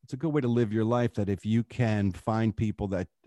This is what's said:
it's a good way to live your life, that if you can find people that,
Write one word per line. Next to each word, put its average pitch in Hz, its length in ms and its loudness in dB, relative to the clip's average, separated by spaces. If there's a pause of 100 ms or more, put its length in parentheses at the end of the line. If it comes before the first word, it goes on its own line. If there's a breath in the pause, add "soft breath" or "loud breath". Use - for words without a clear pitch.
it's - 80 -16
a 135 40 -8
good 156 160 -4
way 147 80 2
to 123 80 0
live 117 240 2
your 110 120 2
life, 120 300 0
that 101 140 -2
if 98 180 -2
you 113 180 2
can 104 480 0
find 110 440 -2
people 104 320 -2
that, 92 200 -4 (180)